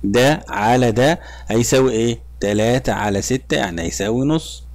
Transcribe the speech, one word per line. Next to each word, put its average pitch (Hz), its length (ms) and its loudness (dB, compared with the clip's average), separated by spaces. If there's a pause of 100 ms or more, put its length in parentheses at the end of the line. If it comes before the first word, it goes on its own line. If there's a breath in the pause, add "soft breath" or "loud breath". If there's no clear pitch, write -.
(120)
ده 131 380 2
على 120 420 2
ده 131 280 2 (280 loud breath)
هيساوي 123 440 2
ايه؟ 117 280 0 (200)
تلاتة 110 540 0
على 98 280 -2
ستة، 127 360 -2
يعني 87 240 -4
هيساوي 107 440 -2
نص. - 500 -2